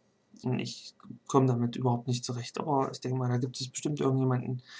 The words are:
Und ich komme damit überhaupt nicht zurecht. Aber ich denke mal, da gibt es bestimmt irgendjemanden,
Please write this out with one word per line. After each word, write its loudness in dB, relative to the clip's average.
Und 0
ich -8
komme 6
damit 2
überhaupt 0
nicht 0
zurecht. -6
Aber 0
ich -12
denke -2
mal, 0
da 2
gibt -4
es -6
bestimmt -4
irgendjemanden, 2